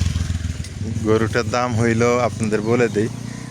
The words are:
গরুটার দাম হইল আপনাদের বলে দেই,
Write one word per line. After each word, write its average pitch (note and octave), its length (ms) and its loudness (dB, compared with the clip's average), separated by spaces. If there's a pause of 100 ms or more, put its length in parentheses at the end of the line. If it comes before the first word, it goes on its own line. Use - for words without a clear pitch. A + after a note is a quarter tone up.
(1040)
গরুটার A2 460 2
দাম B2 260 0
হইল A#2 440 4
আপনাদের G#2+ 420 0
বলে A#2 280 2
দেই, G#2 180 0 (440)